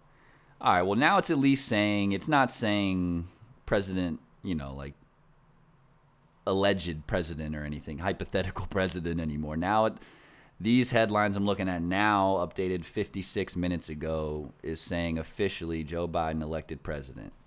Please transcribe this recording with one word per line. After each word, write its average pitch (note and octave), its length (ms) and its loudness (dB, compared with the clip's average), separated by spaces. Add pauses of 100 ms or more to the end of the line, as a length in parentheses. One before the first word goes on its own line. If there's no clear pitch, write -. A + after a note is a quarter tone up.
(600)
All A2+ 120 6
right, F2+ 100 6
well, G2+ 120 4
now D#3+ 220 6
it's F3 120 2
at D#3+ 80 2
least C3+ 300 4
saying, G#2 460 2
it's G2 160 -2
not C3+ 200 4
saying F#2 800 0 (380)
president, F#2 560 -2 (200)
you F#2 140 -4
know, C#2 180 -6
like, C#2 200 -10 (1500)
alleged F#2+ 600 0
president D#2 480 -4
or D2 100 -6
anything, D2+ 340 -8
hypothetical F#2 680 -2
<laughs> - 40 -8
president E2+ 500 0
anymore. D2+ 380 -4
Now, G#2 280 4
it, A2+ 100 -2 (640)
these A#2+ 320 4
headlines G#2 440 4
I'm G2+ 100 2
looking G2 220 0
at F2 140 -2
now, F#2+ 540 4
updated F2+ 500 -2
fifty-six - 720 -4
minutes F2 320 -2
ago, D2+ 640 -4 (100)
is D#2+ 160 -6
saying E2+ 380 -2
officially E2 680 -2
Joe E2+ 240 -4
Biden D#2+ 340 -2
elected D#2 420 -8
president. C2 500 -10 (140)